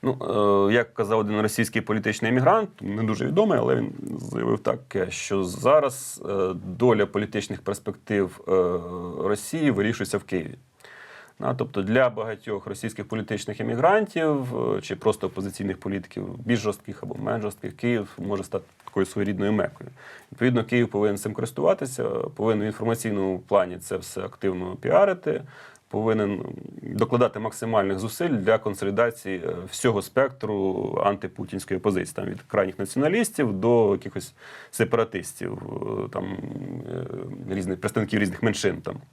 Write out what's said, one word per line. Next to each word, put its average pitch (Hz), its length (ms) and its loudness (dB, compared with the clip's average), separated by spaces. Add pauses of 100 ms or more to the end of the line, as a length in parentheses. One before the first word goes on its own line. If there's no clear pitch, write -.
Ну, 131 140 0 (520)
е, 107 40 6
як 117 200 4
казав 110 260 2
один 107 220 0
російський 110 400 0
політичний 110 500 0
емігрант, 175 380 4 (120)
не 101 220 -2
дуже 110 220 0
відомий, 175 340 4
але 62 160 4
він 57 180 -2 (260)
заявив 58 400 -2
так, - 200 0 (160)
е, 92 160 -2
що 98 320 -2
зараз, 127 880 2
е, 95 240 0 (120)
доля 104 400 4
політичних 101 560 -4
перспектив, 98 880 -2
е, - 40 2 (760)
Росії 143 440 0
вирішується 104 460 0
в 95 60 -2
Києві. 87 320 -4 (840)
Да, 127 140 -2
тобто 113 280 -2
для 120 280 4
багатьох 107 580 -6
російських 104 400 -8
політичних 104 540 -4
емігрантів, 151 840 2 (320)
е, 95 40 -4
чи 98 140 -6
просто 101 320 0
опозиційних 95 520 -6
політиків, 98 460 -6 (200)
більш 117 140 2
жорстких 107 440 -4
або - 120 -8
менш 110 260 -4
жорстких, 101 340 -8
Київ 120 320 0 (100)
може 95 260 -4
стати - 220 -6 (200)
такою - 200 0
своєрідною 101 480 0
мекою. - 360 -2 (420)
Відповідно, 120 320 2
Київ 117 240 4
повинен 101 300 2
цим 104 160 -4
користуватися, 127 760 0
повинен 107 540 0
в 107 40 -2
інформаційному 104 720 -2
плані 90 380 2
це 92 200 -6
все 92 240 -8
активно 92 540 -4
піарити, 185 680 2 (480)
повинен 107 560 0 (360)
докладати 117 580 2
максимальних 107 600 0
зусиль 113 300 -2
для 110 280 4
консолідації, 101 880 -2
е, 82 100 -2 (160)
всього 107 300 2
спектру 104 1040 0
антипутінської 98 720 -4
опозиції, 92 360 0
там, 98 100 -6
від 95 160 -8
крайніх 95 380 0
націоналістів 143 760 0
до 110 380 4
якихось - 420 -4 (380)
сепаратистів, 110 840 -2 (520)
е, - 40 -10
там, 50 280 -6 (1120)
е, 95 60 -2
різних, 95 240 -2
представників 107 400 0
різних 95 240 0
меншин, 101 380 0
там. - 140 -8 (180)